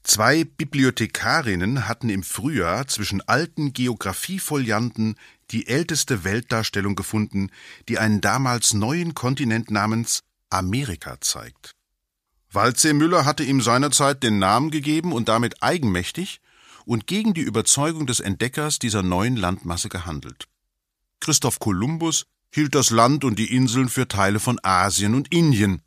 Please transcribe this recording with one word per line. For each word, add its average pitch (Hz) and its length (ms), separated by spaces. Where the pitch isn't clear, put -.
Zwei 135 420
Bibliothekarinnen 123 1400
hatten 117 200
im 98 140
Frühjahr 110 640
zwischen 98 360
alten 147 500
Geographiefolianten 117 1400
die 113 160
älteste 139 560
Weltdarstellung 101 720
gefunden, 98 560
die 117 100
einen 107 220
damals 120 520
neuen 143 420
Kontinent 117 580
namens 107 500
Amerika 92 720
zeigt. - 560
Waldseemüller 147 720
hatte 151 180
ihm 135 180
seinerzeit 135 600
den 110 160
Namen 113 320
gegeben 156 420
und 113 160
damit 113 340
eigenmächtig 127 800
und 117 220
gegen 208 280
die 165 80
Überzeugung 143 640
des 123 140
Entdeckers 131 580
dieser 107 240
neuen 95 340
Landmasse 90 520
gehandelt. 76 600
Christoph - 380
Kolumbus 147 680
hielt 151 220
das 131 160
Land 127 340
und 107 140
die 110 160
Inseln 127 340
für 127 200
Teile 101 320
von 120 220
Asien 95 520
und 139 180
Indien. 107 540